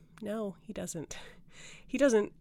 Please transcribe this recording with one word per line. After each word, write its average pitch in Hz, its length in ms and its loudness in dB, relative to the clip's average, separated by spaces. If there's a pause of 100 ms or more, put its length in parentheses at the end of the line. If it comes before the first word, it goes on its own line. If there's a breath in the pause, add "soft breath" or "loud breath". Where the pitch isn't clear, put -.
(200 loud breath)
No, 214 420 -4
he 214 100 -12
doesn't. 175 440 -8 (720 loud breath)
He - 100 -6
doesn't 226 440 6